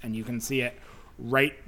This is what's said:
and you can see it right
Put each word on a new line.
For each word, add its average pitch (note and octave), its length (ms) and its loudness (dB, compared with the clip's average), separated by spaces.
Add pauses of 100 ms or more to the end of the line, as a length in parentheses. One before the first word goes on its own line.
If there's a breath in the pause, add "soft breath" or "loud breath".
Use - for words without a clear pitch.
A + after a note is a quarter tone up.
and A2+ 120 -4
you A2 100 -4
can A#2 160 -4
see C3+ 200 0
it B2 180 -2 (400 loud breath)
right C3+ 360 2 (140)